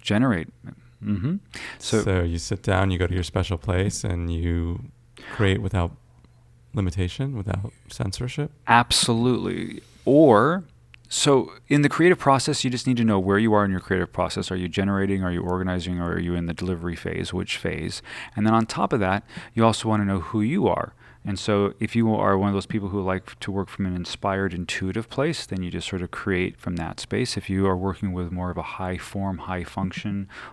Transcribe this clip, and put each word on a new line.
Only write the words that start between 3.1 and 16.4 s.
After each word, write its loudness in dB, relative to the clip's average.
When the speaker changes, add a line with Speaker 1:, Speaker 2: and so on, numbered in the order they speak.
Speaker 2:
your 0
special -2
place, -2
and -4
you -2
create 2
without 0
limitation, -2
without -6
censorship? -6
Speaker 1:
Absolutely. 2
Or, 8
so 4
in 4
the 6
creative 4
process, 2
you 0
just -4
need 4
to 4
know 6
where 4
you 4
are 6
in 0
your -2
creative -2
process. -2
Are -2
you -4
generating? 0
Are 0
you -2
organizing? -2
Or -2
are -2
you -2
in -2